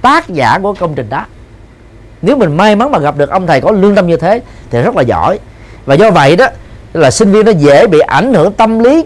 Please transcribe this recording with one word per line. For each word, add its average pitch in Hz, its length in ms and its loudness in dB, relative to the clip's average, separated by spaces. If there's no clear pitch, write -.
Tác 302 260 0
giả 135 340 -2
của 202 120 -4
công 165 200 -6
trình 123 140 -8
đó. 147 160 -8
Nếu 254 140 0
mình 165 200 0
may 208 200 2
mắn 254 140 -2
mà 220 80 -2
gặp 143 180 -2
được 143 140 -2
ông 185 160 -4
thầy 151 140 0
có 180 100 -2
lương 202 240 2
tâm 190 120 0
như 165 100 0
thế 208 260 -2
thì 120 120 -2
rất 233 140 -2
là 156 60 0
giỏi. 110 360 -2
Và 135 80 0
do 208 160 4
vậy 139 260 2
đó, 254 100 2
là 156 180 0
sinh 196 220 0
viên 214 140 2
nó 226 60 4
dễ 147 340 4
bị 160 140 2
ảnh 220 340 0
hưởng 180 180 0
tâm 226 260 0
lý 269 260 2